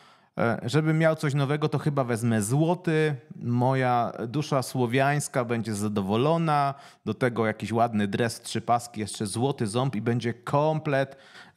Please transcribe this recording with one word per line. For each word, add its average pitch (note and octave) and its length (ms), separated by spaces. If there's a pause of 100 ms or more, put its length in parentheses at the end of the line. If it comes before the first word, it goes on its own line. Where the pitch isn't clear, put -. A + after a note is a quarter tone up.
(380)
E, A2+ 260
żebym D#3 340
miał D#3+ 180
coś D3+ 180
nowego, D3 360
to C#3 100
chyba C#3+ 240
wezmę A#2 380
złoty. D#3 760 (260)
Moja B2 680 (160)
dusza C#3 340
słowiańska C3+ 840
będzie A2+ 280
zadowolona. C3+ 1000 (320)
Do A2 80
tego A#2 340
jakiś G#2 240
ładny A2 360
dres, A#2 340
trzy - 200
paski, - 380
jeszcze G#2+ 260
złoty A#2 420
ząb B2 280
i G#2 60
będzie A#2+ 320
komplet, D3 840 (400)